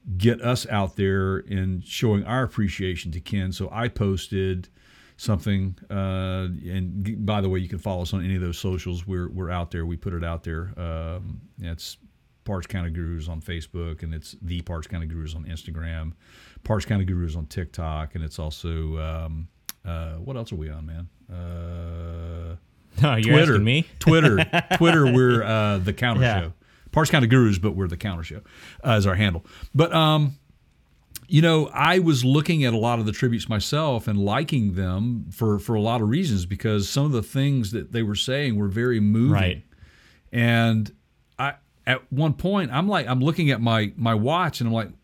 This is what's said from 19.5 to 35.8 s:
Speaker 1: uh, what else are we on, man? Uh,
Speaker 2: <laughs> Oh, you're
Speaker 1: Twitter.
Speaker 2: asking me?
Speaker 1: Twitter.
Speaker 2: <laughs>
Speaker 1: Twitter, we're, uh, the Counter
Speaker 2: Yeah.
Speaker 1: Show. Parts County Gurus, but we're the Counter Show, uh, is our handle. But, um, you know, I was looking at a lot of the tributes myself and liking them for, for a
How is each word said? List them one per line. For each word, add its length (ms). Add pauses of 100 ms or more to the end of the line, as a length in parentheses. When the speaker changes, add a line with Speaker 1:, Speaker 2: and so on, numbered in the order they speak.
Speaker 1:
uh, 300
what 200
else 160
are 40
we 140
on, 160
man? 220 (240)
Uh, 1300
Speaker 2:
<laughs> 40 (380)
Oh, 120
you're 200
Speaker 1:
Twitter. 180
Speaker 2:
asking 100
me? 220 (140)
Speaker 1:
Twitter. 440
Speaker 2:
<laughs> 320
Speaker 1:
Twitter, 380
we're, 300
uh, 340
the 160
Counter 300
Speaker 2:
Yeah. 180
Speaker 1:
Show. 120 (380)
Parts 180
County 180
Gurus, 300
but 140
we're 160
the 80
Counter 280
Show, 180 (440)
uh, 60
is 160
our 80
handle. 300 (280)
But, 200
um, 420 (920)
you 120
know, 320
I 260
was 260
looking 400
at 80
a 40
lot 220
of 60
the 80
tributes 340
myself 600
and 100
liking 540
them 580
for, 260
for 180
a 60